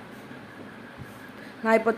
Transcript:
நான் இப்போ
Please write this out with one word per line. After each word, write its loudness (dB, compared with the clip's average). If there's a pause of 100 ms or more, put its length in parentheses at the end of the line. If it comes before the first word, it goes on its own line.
(1600)
நான் 10
இப்போ 6